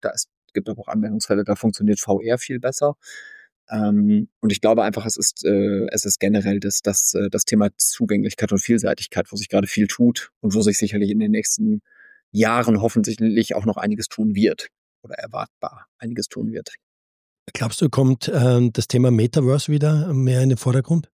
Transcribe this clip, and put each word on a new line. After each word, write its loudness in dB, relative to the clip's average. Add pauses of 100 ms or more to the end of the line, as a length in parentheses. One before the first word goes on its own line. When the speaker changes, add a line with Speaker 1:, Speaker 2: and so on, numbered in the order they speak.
Speaker 1:
Da -4
ist, -8 (240)
gibt -4
aber -10
auch -16
Anwendungsfälle, -2
da -2
funktioniert 0
V 0
R 0
viel -6
besser. -2 (760)
Ähm, 2 (120)
und 2
ich -2
glaube 4
einfach, -2
es -4
ist, -4
äh, 2
es -2
ist -2
generell 2
das, -2
das, 0
äh, 0
das -2
Thema 2
Zugänglichkeit -2
und 2
Vielseitigkeit, -2
wo -10
sich -8
gerade 0
viel 0
tut 0 (100)
und 0
wo 4
sich 2
sicherlich 0
in 2
den 0
nächsten 0 (520)
Jahren 2
hoffentlich 0
auch -2
noch 0
einiges -4
tun -2
wird 0 (340)
oder -18
erwartbar -12 (120)
einiges -8
tun -8
wird. -12 (800)
Speaker 2:
Glaubst -4
du, 2
kommt, 2
ähm, 4
das -4
Thema 4
Metaverse 2
wieder 2
mehr 2
in 4
den 2
Vordergrund? 0